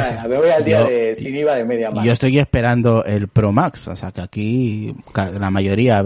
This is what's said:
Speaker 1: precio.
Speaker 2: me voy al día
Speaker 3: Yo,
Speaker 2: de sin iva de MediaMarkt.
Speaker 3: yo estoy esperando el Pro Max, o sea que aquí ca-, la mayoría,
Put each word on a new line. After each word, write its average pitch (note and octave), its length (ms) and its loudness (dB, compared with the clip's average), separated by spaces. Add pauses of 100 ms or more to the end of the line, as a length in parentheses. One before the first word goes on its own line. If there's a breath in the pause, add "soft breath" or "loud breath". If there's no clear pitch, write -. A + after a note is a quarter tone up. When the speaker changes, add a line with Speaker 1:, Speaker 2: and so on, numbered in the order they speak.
Speaker 1:
precio. A2+ 200 -8
Speaker 2:
me B2+ 100 0
voy D#3+ 120 4
al D#3 140 2
día D3+ 180 4
Speaker 3:
Yo, A#2+ 60 2
Speaker 2:
de A#2 280 0
sin C3+ 200 -8
iva D3+ 180 0
de A#2+ 100 -2
MediaMarkt. A2+ 420 -2
Speaker 3:
yo A#2+ 60 4
estoy C3 260 2
esperando A#2+ 680 2
el G#2 240 -2
Pro G#2+ 240 2
Max, D3 360 -2
o F#2 80 -8
sea F#2 160 -10
que - 80 -12
aquí A2 760 -4 (180)
ca-, F#2+ 180 -2
la G2 200 -4
mayoría, G2 560 2